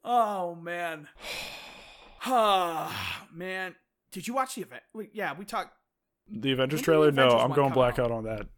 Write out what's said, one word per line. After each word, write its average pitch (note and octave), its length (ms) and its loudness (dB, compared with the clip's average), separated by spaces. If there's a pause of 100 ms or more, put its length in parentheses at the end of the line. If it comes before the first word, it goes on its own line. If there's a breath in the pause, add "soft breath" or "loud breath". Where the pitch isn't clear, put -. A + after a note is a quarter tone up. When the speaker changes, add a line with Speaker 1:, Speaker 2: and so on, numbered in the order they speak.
Speaker 1:
Oh, G#3 500 0
man. E3+ 580 -8
<sighs> - 60 -20 (1040 loud breath)
Ah, F#3 1080 0
man. F#3 440 -8 (340)
Did F#3 160 -10
you A#3 80 -6
watch C4+ 220 -2
the G#3 60 -8
event? - 200 -14 (100)
Wait, G#3+ 200 -12
yeah, F3+ 260 -4
we G3+ 60 -12
talked. G3 260 -6 (580)
Speaker 2:
The G#2+ 240 -4
Avengers B2+ 60 2
Speaker 1:
When C3 100 2
did D3+ 120 -2
the - 40 -6
Speaker 2:
trailer? D#3 280 6
No, C3+ 100 4
Speaker 1:
Avengers A#2+ 200 6
Speaker 2:
I'm B2 80 2
Speaker 1:
one C#3+ 60 0
Speaker 2:
going C#3 120 4
Speaker 1:
come B2+ 60 -2
Speaker 2:
blackout B2 320 2
Speaker 1:
out? A#2 60 0
Speaker 2:
on A2+ 120 -4
that. G#2+ 220 -6 (120)